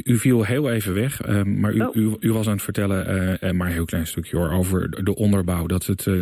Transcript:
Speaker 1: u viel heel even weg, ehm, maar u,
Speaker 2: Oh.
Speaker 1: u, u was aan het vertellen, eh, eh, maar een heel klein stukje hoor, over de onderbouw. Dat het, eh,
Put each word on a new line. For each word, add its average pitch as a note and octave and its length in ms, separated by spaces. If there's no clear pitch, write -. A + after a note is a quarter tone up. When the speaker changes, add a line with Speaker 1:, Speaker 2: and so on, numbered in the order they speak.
Speaker 1:
u A#2+ 140
viel A#2+ 280
heel C3 260
even G#2+ 220
weg, A#2+ 280
ehm, G2+ 380
maar G#2 140
u, A2+ 80
Speaker 2:
Oh. - 140
Speaker 1:
u, G#2+ 240
u A2+ 120
was A2 160
aan G#2+ 60
het G2 80
vertellen, G2 460
eh, F#2 420
eh, F2+ 60
maar F2+ 120
een F2 60
heel E2+ 120
klein E2 220
stukje - 300
hoor, E2 140
over F#2 520
de G2 120
onderbouw. F#2 500
Dat F2+ 200
het, - 220
eh, F#2+ 140